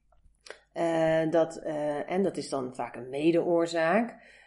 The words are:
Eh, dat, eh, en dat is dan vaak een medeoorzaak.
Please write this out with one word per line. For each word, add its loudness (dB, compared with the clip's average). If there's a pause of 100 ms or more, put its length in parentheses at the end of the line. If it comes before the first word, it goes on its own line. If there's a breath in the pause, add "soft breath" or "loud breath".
(720 loud breath)
Eh, 2
dat, 2
eh, -4
en 2
dat 0
is -6
dan -6
vaak -8
een -12
medeoorzaak. 2 (220 loud breath)